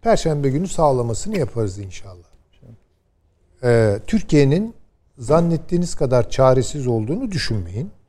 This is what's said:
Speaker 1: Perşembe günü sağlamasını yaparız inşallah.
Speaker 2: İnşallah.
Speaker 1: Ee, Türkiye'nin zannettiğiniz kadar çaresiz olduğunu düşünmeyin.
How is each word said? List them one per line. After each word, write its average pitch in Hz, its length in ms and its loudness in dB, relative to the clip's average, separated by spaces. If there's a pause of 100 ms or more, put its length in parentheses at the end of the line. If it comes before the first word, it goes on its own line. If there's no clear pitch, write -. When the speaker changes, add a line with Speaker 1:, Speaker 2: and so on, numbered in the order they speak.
Speaker 1:
Perşembe 151 480 0
günü 165 180 -2
sağlamasını 135 680 -2
yaparız 107 400 -4
inşallah. 98 360 -14 (380)
Speaker 2:
İnşallah. 117 200 -20 (920)
Speaker 1:
Ee, 113 420 4
Türkiye'nin 165 680 2 (440)
zannettiğiniz 170 760 0
kadar 127 360 0
çaresiz 131 560 2
olduğunu 127 460 -2
düşünmeyin. 113 580 -6 (180)